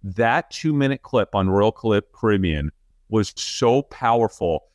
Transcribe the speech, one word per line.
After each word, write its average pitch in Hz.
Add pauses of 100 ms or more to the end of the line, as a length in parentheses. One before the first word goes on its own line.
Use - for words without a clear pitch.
that 113
two 156
minute 139
clip -
on 95
Royal 101
Carib-, 104
Caribbean 87 (380)
was 107
so 127
powerful. 113